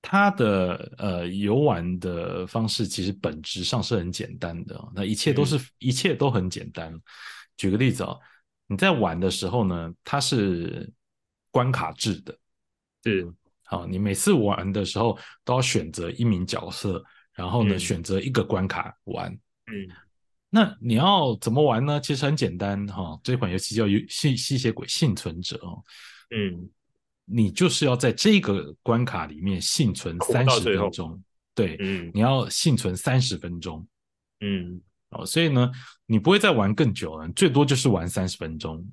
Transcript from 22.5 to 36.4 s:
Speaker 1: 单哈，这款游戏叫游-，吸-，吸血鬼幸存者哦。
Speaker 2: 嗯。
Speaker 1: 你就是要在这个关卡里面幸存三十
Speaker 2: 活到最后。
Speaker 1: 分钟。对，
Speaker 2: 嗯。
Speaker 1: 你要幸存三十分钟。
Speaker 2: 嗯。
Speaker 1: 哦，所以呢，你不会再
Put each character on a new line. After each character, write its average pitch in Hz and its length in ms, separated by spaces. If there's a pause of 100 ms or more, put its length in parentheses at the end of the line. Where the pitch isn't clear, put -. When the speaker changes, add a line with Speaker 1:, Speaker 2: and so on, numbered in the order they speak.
Speaker 1:
单 101 300
哈， 92 340
这 127 140
款 110 160
游 92 60
戏 - 180
叫 110 100
游-， 101 140 (100)
吸-， 139 260
吸 131 220
血 123 140
鬼 - 160
幸 131 260
存 85 280
者 - 160
哦。 - 260 (480)
Speaker 2:
嗯。 92 360 (640)
Speaker 1:
你 107 200
就 180 180
是 147 160
要 127 100
在 127 160
这 208 300
个 87 400
关 120 240
卡 80 220
里 76 120
面 92 220
幸 117 320
存 85 280
三 120 240
十 131 40
Speaker 2:
活 127 60
到 - 40
最 104 160
后。 98 100
Speaker 1:
分 92 60
钟。 87 320 (300)
对， 90 260
Speaker 2:
嗯。 95 320
Speaker 1:
你 101 100
要 123 280
幸 - 260
存 92 220
三 131 240
十 107 160
分 87 240
钟。 82 260 (520)
Speaker 2:
嗯。 90 420 (280)
Speaker 1:
哦， 85 140
所 165 200
以 165 40
呢， 127 240 (360)
你 113 100
不 113 140
会 208 80
再 208 100